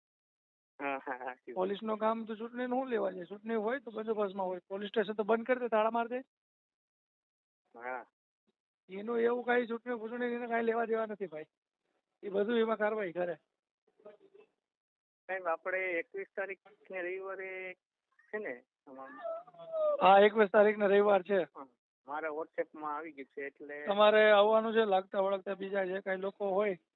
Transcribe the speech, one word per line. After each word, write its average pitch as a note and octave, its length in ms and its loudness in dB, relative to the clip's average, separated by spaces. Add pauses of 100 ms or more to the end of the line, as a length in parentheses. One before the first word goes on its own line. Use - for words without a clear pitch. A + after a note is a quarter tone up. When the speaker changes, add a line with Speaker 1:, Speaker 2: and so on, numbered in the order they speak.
(800)
Speaker 1:
હા, C#3+ 100 -4
હા, C3+ 80 -4
હા, C#3+ 200 -6
સાચી B3+ 340 -12
વાત. - 40 -10
Speaker 2:
પોલીસનું G3+ 420 -4
કામ A3 280 -2
તો A3 100 -8
ચૂંટણીનું A#3+ 440 -6
શું C4 100 -6
લેવા G3 220 -2
જાય? F#3 140 -12
ચૂંટણી G#3 300 -8
હોય A3+ 240 -2
તો A#3 120 -14
બંદોબસ્તમાં G#3 560 -2
હોય, F3+ 200 -4
પોલીસ G3+ 220 -6
સ્ટેશન G#3+ 240 -2
તો G#3+ 100 -2
બંધ A3+ 220 0
કરી B3+ 140 0
દે, A#3+ 80 -4
તાળા A3 240 2
મારી A#3 180 -2
દે. B3+ 140 -6 (1600)
Speaker 1:
હા. B2 260 -8 (840)
Speaker 2:
એનું G#3+ 300 -4
એવું A#3+ 260 2
કાંઈ A#3+ 220 2
ચૂંટણી A#3 280 -6
બૂંટણી A#3+ 380 -4
એને A#3+ 140 -6
કાંઈ A#3 160 0
લેવા A3+ 220 0
દેવા A3+ 200 0
નથી G#3 220 -8
ભાઈ, D#3 180 -10 (760)
એ G#3 60 -8
બધું G#3 280 0
એમાં A3+ 200 2
કાર્યવાહી G#3 360 -2
કરે. F3 240 -4 (1900)
Speaker 1:
સાહેબ, F#3 200 -4
આપણે F3+ 300 -2
એકવીસ F#3 580 -4
તારીખને G3 680 -10
રવિવારે F#3 720 -8 (560)
છે G#3+ 60 -8
ને C3 260 -8 (240)
આમાં? C4+ 240 -16 (920)
Speaker 2:
હા, G3 180 10
એકવીસ G#3 320 6
તારીખને G#3 360 4
રવિવાર G3+ 360 6
છે. F#3+ 200 0
Speaker 1:
હા, C#3+ 240 -12 (400)
મારા D#3 220 -4
WhatsApp-માં D3+ 680 -6
આવી D#3+ 140 -10
ગયું C3+ 240 -14
છે C#3+ 60 -8
એટલે D3 440 -12
Speaker 2:
તમારે G#3+ 460 6
આવવાનું A3 420 6
છે, A3 120 4
લાગતા F#3+ 360 0
વળગતા G3 340 -2
બીજા G3 280 -2
જે F#3+ 180 -4
કાંઈ F#3+ 200 -4
લોકો G3 280 -4
હોય, F#3+ 280 2 (180)